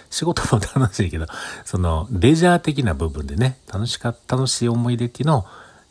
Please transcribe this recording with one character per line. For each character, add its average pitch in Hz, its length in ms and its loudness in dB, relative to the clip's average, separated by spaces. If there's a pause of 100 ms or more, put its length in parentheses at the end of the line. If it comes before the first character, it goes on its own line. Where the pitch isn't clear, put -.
仕 - 160 -6
事 170 180 0 (120)
も 107 60 6
楽 123 340 0
し 101 120 0
い 82 40 -4
け 80 80 -4
ど、 80 80 -4 (400)
そ - 100 -4
の、 82 340 0
レ 117 240 6
ジ 165 120 4
ャ 175 100 6
ー - 40 4
的 143 220 -2
な 95 120 2
部 73 160 -2
分 69 160 -6
で 71 100 -8
ね、 131 220 0 (120)
楽 104 180 -4
し - 100 -6
か-、 117 160 -4 (140)
楽 131 180 0
し - 160 -4
い 120 60 2
思 120 220 0
い 120 60 0
出 120 100 -2
っ - 20 -2
て - 140 -8
い 139 40 0
う - 20 2
の 151 120 4
を、 87 40 -4 (460)